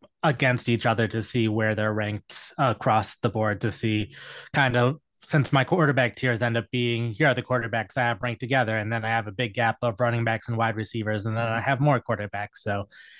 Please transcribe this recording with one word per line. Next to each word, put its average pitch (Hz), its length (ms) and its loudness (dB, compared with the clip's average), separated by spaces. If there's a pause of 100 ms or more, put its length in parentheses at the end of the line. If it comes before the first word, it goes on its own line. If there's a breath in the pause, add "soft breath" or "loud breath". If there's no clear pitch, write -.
(240)
against 127 440 2
each 117 180 2
other 113 220 2
to 110 160 -2
see 113 240 0
where 107 260 0
they're 107 200 0
ranked 104 640 -6
across 113 580 2
the - 140 0
board, 104 320 0
to 107 100 -2
see 107 420 -2 (400 loud breath)
kind 131 220 4
of, 123 240 2 (260)
since 147 280 2
my 135 100 6
quarterback 139 540 2
tiers 120 240 0
end 117 160 2
up 113 120 -2
being, 117 440 -2
here 147 140 2
are 131 60 4
the 123 80 -4
quarterbacks 113 540 -2
I 135 60 0
have 117 200 0
ranked 120 200 -6
together, 120 360 0
and 107 140 -4
then 113 140 -2
I - 20 -2
have 113 200 -2
a 104 40 -10
big 107 220 -4
gap 113 280 0
of 117 200 -2
running 117 240 2
backs 113 240 -2
and 113 80 -2
wide 113 180 0
receivers, 107 500 -4
and 110 120 -4
then 117 100 -2
I 113 140 -2
have 135 180 0
more 139 220 2
quarterbacks. 104 560 -6
So 101 320 -6 (300 loud breath)